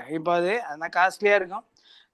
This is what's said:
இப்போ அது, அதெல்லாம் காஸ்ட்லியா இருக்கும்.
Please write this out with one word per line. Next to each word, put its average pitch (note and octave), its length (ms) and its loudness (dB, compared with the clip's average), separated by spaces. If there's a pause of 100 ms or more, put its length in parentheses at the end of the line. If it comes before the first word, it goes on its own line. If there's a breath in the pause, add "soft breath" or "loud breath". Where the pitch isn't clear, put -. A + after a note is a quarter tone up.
(140)
இப்போ D#3+ 200 0
அது, F3+ 280 0
அதெல்லாம் D#3+ 340 -10
காஸ்ட்லியா F#3+ 400 4
இருக்கும். F#3+ 280 -2 (500 soft breath)